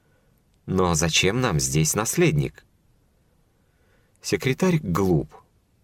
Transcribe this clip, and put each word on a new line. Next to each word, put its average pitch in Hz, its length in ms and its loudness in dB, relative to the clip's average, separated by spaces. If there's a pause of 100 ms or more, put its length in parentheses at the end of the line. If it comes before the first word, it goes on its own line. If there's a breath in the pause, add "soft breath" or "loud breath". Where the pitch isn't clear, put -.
(680)
"Но 92 280 0
зачем 87 460 0
нам 101 200 0
здесь 67 340 0
наследник?" 101 720 0 (1600)
Секретарь 175 560 0
глуп. 90 560 0 (500)